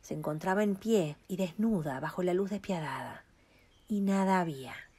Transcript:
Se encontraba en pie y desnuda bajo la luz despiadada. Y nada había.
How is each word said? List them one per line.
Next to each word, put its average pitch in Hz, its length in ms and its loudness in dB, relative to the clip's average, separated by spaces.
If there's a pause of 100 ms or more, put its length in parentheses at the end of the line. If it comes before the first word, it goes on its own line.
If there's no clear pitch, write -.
Se - 120 -8
encontraba 156 500 0
en 202 120 2
pie 190 420 2 (100)
y 185 100 -6
desnuda 175 600 0
bajo 151 220 -4
la 180 140 2
luz 190 160 0
despiadada. 175 720 -6 (640)
Y 202 140 0
nada 196 380 4
había. 139 360 -4 (240)